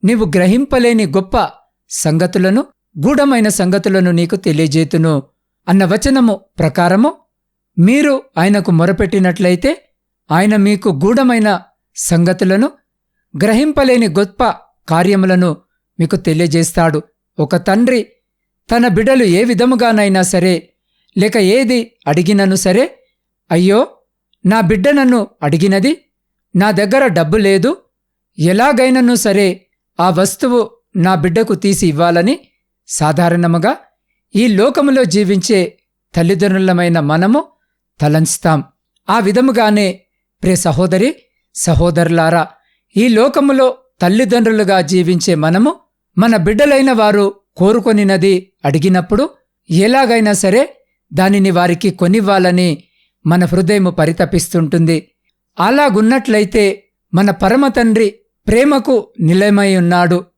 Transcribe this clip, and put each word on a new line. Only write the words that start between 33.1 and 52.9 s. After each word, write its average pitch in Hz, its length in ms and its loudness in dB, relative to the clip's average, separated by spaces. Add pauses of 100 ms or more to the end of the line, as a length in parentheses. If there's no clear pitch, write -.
ఈ 233 120 2
లోకములో 262 560 0
జీవించే 190 720 -2 (380)
తల్లిదండ్రులమైన 175 840 0
మనము 180 460 0 (540)
తలంచుతాం. 156 640 0 (460)
ఆ 214 80 0
విధముగానే, 208 840 0 (420)
ప్రియ 180 140 0
సహోదరి, 180 600 0 (380)
సహోదరులారా, 165 920 0 (500)
ఈ 226 120 2
లోకములో 262 680 2 (260)
తల్లిదండ్రులుగా 214 800 0
జీవించే 175 540 0
మనము 180 420 0 (420)
మన 226 180 2
బిడ్డలైన 269 560 2
వారు 208 420 0 (220)
కోరుకొనినది 196 960 0 (120)
అడిగినప్పుడు 180 640 0 (400)
ఎలాగైనా 226 640 2
సరే 202 440 0 (360)
దానిని 190 380 2
వారికి 175 400 0
కొనివ్వాలని 180 920 0 (420)